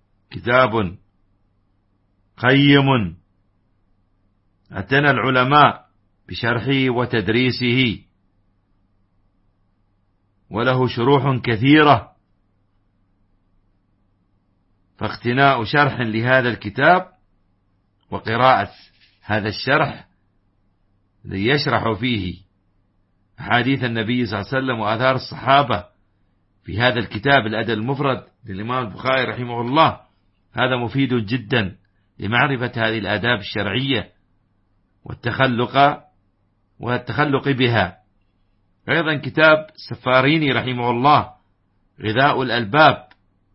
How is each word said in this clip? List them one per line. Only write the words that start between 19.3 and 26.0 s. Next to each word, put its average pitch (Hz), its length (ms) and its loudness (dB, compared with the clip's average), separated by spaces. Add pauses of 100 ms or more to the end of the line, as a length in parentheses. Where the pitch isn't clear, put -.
الشرح 139 600 -4 (1200)
ليشرح 113 760 -2
فيه 101 360 -4 (1040)
أحاديث 123 440 0
النبي 117 420 -4
صلى 104 140 -6
الله 98 140 -10
عليه 131 40 -2
وسلم 131 220 -4
وآثار 113 360 0
الصحابة 127 680 0 (800)